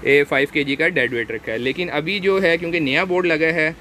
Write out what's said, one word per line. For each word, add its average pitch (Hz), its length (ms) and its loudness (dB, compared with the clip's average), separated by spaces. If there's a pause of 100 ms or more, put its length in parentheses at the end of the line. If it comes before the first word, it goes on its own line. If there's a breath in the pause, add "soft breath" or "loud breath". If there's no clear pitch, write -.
ए, 139 200 4
फ़ाइव 143 300 0
के 147 100 0
जी 139 120 -2
का 160 140 0
dead 127 240 0
weight 117 180 -4
रखा 113 200 -8
है, 113 80 -4
लेकिन 175 320 -4
अभी 160 280 -2
जो 190 200 2
है 170 180 2
क्योंकि 170 240 -2
नया 147 240 0
board 180 220 0
लगा 160 260 2
है 160 280 0